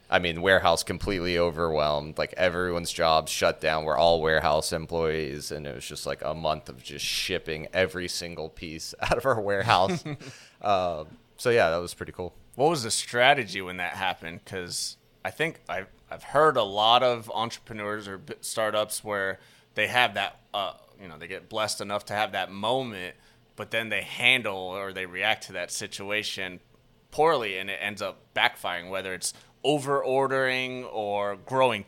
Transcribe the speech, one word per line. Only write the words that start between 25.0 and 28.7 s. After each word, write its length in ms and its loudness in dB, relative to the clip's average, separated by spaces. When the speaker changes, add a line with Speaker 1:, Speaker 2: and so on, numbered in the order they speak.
Speaker 2:
react 420 -2
to 60 -16
that 160 -4
situation 880 -6
poorly, 480 2
and 100 -6
it 120 -4
ends 200 -6
up 320 -10
backfiring, 560 0